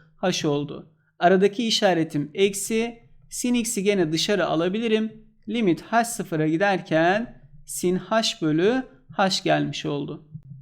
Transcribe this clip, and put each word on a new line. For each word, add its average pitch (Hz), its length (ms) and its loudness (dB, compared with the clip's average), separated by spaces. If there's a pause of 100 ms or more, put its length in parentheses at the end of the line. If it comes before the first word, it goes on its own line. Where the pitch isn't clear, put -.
(180)
h 180 300 -2
oldu. 143 440 -4 (280)
Aradaki 196 480 4
işaretim 165 680 0
eksi. 220 680 -2 (260)
Sin - 240 -2
x'i 226 300 -2
gene 190 280 2
dışarı 170 340 0
alabilirim. 220 800 -2 (240)
Limit 208 320 0
h 226 240 0
sıfıra 165 420 -2
giderken 180 920 0 (240)
sin 180 300 -2
h 220 460 -2
bölü 180 420 2 (340)
h 190 260 0
gelmiş 147 420 0
oldu. 151 420 -6 (340)